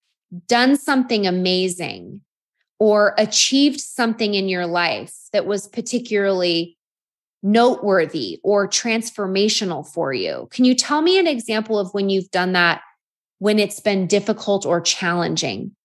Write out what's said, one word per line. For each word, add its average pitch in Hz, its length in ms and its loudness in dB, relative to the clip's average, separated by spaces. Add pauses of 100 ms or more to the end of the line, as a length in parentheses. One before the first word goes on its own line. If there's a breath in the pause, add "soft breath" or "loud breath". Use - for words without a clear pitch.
(480)
done 247 280 4
something 254 500 0
amazing 180 920 -2 (580)
or 208 400 4
achieved 269 640 2
something 226 540 -2
in 190 160 -2
your 180 180 -2
life 170 480 -4 (160)
that 208 140 0
was 196 240 -4
particularly 196 1080 -2 (640)
noteworthy 190 1040 2
or 202 240 2
transformational 202 1200 -2
for 151 240 -4
you? 82 400 -6
Can 254 140 2
you 254 100 6
tell 294 260 0
me 370 160 4
an 349 100 2
example 220 520 -2
of 190 140 -4
when 196 160 -2
you've 190 220 -2
done 180 200 -2
that, 175 300 2 (580)
when 214 180 2
it's 202 220 -2
been 196 260 0
difficult 202 600 0
or 170 160 0
challenging?" 165 920 -4 (100)